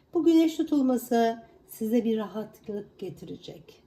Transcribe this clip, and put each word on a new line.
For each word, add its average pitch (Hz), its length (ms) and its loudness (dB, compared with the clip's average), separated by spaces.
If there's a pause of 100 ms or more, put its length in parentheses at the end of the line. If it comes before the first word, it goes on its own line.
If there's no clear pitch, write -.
(140)
bu 330 100 0
güneş 320 340 4
tutulması 247 840 0 (240)
size 226 360 0
bir 220 140 0
rahatlık 208 840 -10
getirecek. - 880 -14